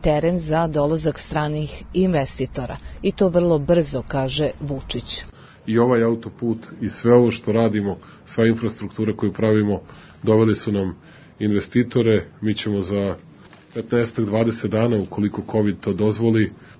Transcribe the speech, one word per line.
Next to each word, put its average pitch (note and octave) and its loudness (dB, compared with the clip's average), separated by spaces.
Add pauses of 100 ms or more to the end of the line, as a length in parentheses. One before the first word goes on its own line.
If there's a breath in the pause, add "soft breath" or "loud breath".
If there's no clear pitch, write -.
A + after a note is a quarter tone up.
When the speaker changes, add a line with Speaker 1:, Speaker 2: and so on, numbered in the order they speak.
Speaker 1:
teren D#3+ 2
za D#3+ 0
dolazak D3+ 0
stranih D3+ -6
investitora. D3 -2 (260 loud breath)
I G3 0
to G3 2
vrlo E3+ 4
brzo, C#3+ 2
kaže C3+ -2 (100)
Vučić. - -8 (420 loud breath)
Speaker 2:
I A2+ 2
ovaj A#2+ 4
autoput A2+ -2 (220)
i A2 -4
sve A#2 2
ovo A#2+ 8
što A2 -4
radimo, G#2 0 (280 loud breath)
sva A2+ 2
infrastruktura A2 -2
koju G2+ -2
pravimo, G#2 2 (420 loud breath)
doveli A2 4
su - -4
nam F#2+ -2 (420 loud breath)
investitore. A2 2 (160)
Mi G#2+ 0
ćemo G2+ -2
za G2 -2 (580 loud breath)
petnaestak, A#2 -2
dvadeset A2 0
dana, A2+ 2
ukoliko G2+ -2 (100)
covid G#2 0
to G2+ -2
dozvoli, G#2+ 2 (280 loud breath)